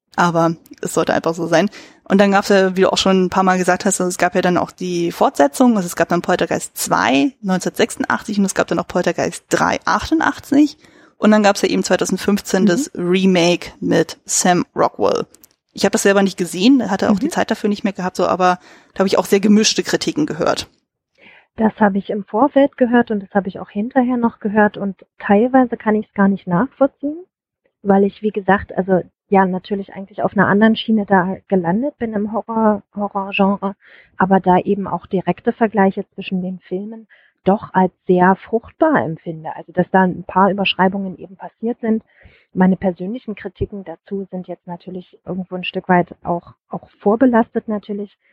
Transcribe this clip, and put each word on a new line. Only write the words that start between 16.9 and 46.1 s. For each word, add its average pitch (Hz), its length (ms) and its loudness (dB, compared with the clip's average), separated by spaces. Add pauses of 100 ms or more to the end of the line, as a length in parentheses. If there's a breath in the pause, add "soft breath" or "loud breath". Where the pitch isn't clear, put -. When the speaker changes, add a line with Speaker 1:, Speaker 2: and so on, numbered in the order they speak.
Speaker 1:
hatte 196 200 0
auch 208 60 2
Speaker 2:
Mhm. 185 40 -4
Speaker 1:
die 302 80 -2
Zeit 202 220 -2
dafür 220 180 -2
nicht - 160 -4
mehr 196 80 -2
gehabt, 180 240 -8
so, 180 100 0
aber 180 320 0 (360 soft breath)
da - 60 -2
hab 190 60 2
ich - 120 -2
auch 185 80 0
sehr 202 140 2
gemischte 208 420 4
Kritiken 160 420 -2
gehört. 160 460 -4 (880 soft breath)
Speaker 2:
Das 220 220 0
hab 202 160 2
ich 196 140 -6
im 202 160 -6
Vorfeld 277 540 0
gehört 240 320 0
und 208 120 -4
das 190 100 -18
hab 190 140 -2
ich - 140 -10
auch - 80 -16
hinterher 247 480 -2
noch 233 240 -2
gehört 208 380 0
und 196 260 -8 (140)
teilweise 240 580 2
kann 214 180 -2
ich's 214 200 -4
gar 196 140 2
nicht 196 180 -2
nachvollziehen, 269 720 -2 (640)
weil 196 220 4
ich, 196 180 -4
wie 214 80 -2
gesagt, 196 440 -2
also 185 280 0 (280)
ja, 190 140 4
natürlich 190 480 -6
eigentlich - 300 -12
auf - 100 -2
einer 190 160 2
anderen 214 260 4
Schiene 220 300 0
da 190 320 0 (120)
gelandet 196 500 -2
bin 226 160 -6
im 208 180 -4
Horror-, 220 500 0 (140)
Horrorgenre, 196 800 -2 (400 soft breath)
aber 190 240 2
da 180 180 4
eben 196 280 -2
auch - 200 -8
direkte 185 460 -4
Vergleiche 202 600 0
zwischen 185 260 -6
den 185 200 -8
Filmen 214 460 -10 (380 soft breath)
doch - 300 0
als 185 180 2 (140)
sehr 180 300 4
fruchtbar 233 680 -2
empfinde. 160 500 -10
Also, - 180 -18
dass 180 180 0
da 190 140 4
ein 175 200 -4
paar 185 260 2
Überschreibungen 190 680 -2
eben 180 180 -20
passiert - 460 -10
sind. 220 200 -2 (520 soft breath)
Meine 185 220 4
persönlichen 196 580 -6
Kritiken 196 500 -10
dazu 190 460 -12
sind 185 180 -12
jetzt 175 180 -16
natürlich 180 600 -16
irgendwo 185 300 -8
ein 185 80 -10
Stück - 260 -6
weit 175 320 2